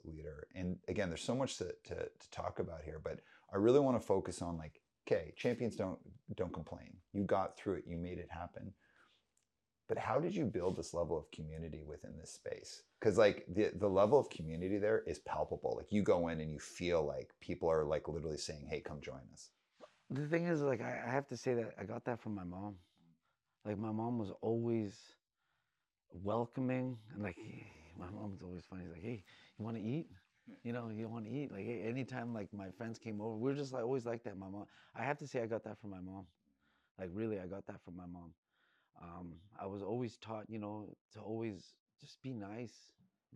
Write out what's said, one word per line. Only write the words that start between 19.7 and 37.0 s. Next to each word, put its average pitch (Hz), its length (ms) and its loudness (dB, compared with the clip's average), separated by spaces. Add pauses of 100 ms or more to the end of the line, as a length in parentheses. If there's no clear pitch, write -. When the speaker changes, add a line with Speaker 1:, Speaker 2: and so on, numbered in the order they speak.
Speaker 2:
The 147 180 0
thing 165 180 4
is, 165 160 4
like, 131 200 4
I, 120 240 -4
I 117 60 -2
have 139 160 2
to 123 100 -6
say 127 180 2
that 113 220 0
I 104 60 -4
got 110 220 -4
that 120 140 0
from 110 140 -6
my 95 100 -4
mom. 95 360 -6 (840)
Like, 107 140 -2
my 110 140 0
mom 117 260 0
was 98 140 -2 (100)
always 113 760 2 (920)
welcoming, 120 840 0 (160)
and, 101 80 -6
like, 98 160 -4 (600)
my 92 120 -8
mom's 104 320 -8
always 90 240 -10
funny. 92 200 -10
She's 82 60 -10
like, 85 120 -14
"Hey, 110 200 -6 (340)
you 101 80 -4
wanna 113 140 -4
eat? 123 300 -2 (540)
You 117 100 -2
know, 117 160 -4
you 110 200 -4
wanna 110 200 -6
eat?" 139 220 -4
Like, 98 140 -6
a-, 110 180 -4
anytime, 120 500 -2
like, 104 200 -4
my 98 180 -6
friends 113 260 -8
came 107 240 -6
over, 110 140 -2
we 123 160 2
were 139 40 2
just, 143 180 -4
like, 123 100 0
always 123 220 2
like 113 180 -2
that. 104 140 -6
My 95 120 -10
mom, 101 160 -8 (300)
I 117 80 -4
have 143 160 0
to 147 80 -10
say 127 160 0
I - 20 -2
got 110 200 -2
that 107 140 -8
from 101 120 -10
my 95 100 -10
mom. 95 260 -10 (720)
Like, 95 160 -6